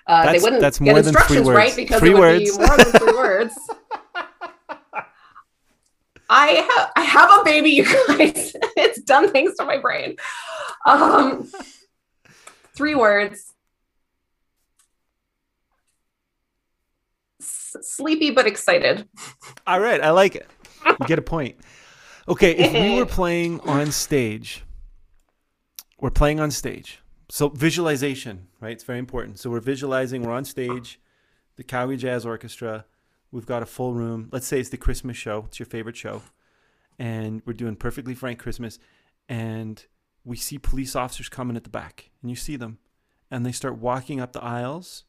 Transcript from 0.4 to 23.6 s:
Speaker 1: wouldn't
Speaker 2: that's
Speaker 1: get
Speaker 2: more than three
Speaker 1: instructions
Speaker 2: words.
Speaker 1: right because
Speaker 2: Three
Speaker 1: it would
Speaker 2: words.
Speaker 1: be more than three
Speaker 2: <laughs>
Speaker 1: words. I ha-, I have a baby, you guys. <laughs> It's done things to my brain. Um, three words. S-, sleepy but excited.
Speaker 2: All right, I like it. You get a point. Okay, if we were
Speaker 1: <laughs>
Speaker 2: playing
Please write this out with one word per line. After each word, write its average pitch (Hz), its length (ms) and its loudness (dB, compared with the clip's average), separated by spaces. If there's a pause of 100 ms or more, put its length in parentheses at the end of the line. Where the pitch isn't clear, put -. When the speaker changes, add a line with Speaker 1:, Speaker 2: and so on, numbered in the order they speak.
Speaker 1:
wouldn't 233 180 2
Speaker 2:
that's 143 160 2
Speaker 1:
get 143 140 6
Speaker 2:
more - 100 8
than 156 100 2
three - 80 6 (160)
Speaker 1:
instructions 131 100 4
Speaker 2:
words. 127 100 6
Speaker 1:
right 254 200 4
because - 240 0
Speaker 2:
Three 165 100 8
Speaker 1:
it 196 40 8
would 196 60 8
Speaker 2:
words. 190 360 6
Speaker 1:
be - 80 2
more - 140 8
than - 140 8
three 226 200 6
Speaker 2:
<laughs> 220 40 0
Speaker 1:
words. 220 380 0 (2750)
I 285 400 4
ha-, - 260 0
I 339 60 2
have - 380 8
a - 40 2
baby, 302 260 4
you 277 140 4 (240)
guys. - 520 2
<laughs> 440 140 -2
It's 440 280 0
done 285 280 4
things 277 280 0
to - 80 -4
my 285 120 -2
brain. - 380 -6 (720)
Um, 294 640 2 (1200)
three 302 200 -2
words. 208 580 0 (4000)
S-, - 420 -16
sleepy 311 480 -4
but 240 160 2
excited. 185 600 -2 (600)
Speaker 2:
All 185 140 0
right, 208 220 0
I 156 80 2
like 185 240 4
it. - 140 -16 (380)
You 277 200 0
get - 120 0
a 147 40 -4
point. 151 340 -6 (680)
Okay, 175 300 2
if 170 160 2
we 214 260 0
were 247 80 0
Speaker 1:
<laughs> - 140 -4
Speaker 2:
playing 170 400 -4